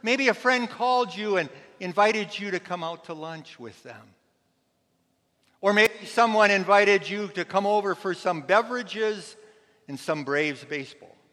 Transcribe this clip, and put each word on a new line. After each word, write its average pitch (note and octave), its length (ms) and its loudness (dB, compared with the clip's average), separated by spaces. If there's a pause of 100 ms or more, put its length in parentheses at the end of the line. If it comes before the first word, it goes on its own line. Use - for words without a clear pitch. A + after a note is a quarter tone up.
maybe B3+ 260 2
a G#3+ 60 4
friend B3 340 0
called B3 480 -2
you G#3 220 -2
and D3+ 100 -2 (320)
invited G3+ 580 0
you G3+ 120 -8
to F3+ 100 -4
come F3+ 240 -8
out E3 200 -10
to E3+ 100 -12
lunch D#3 440 -14
with A#2 260 -18
them. G#2+ 300 -20 (1500)
Or G3 100 4
maybe G#3+ 320 4
someone G#3+ 460 4
invited G3 580 4
you G3+ 200 -6
to E3+ 180 -6
come G3 200 -2
over G3+ 280 0
for F#3 180 -6
some E3+ 300 -4
beverages G#3+ 920 -2 (540)
and C#3 100 -10
some D3+ 260 -4
Braves C#3+ 380 -2
baseball. - 540 -12 (160)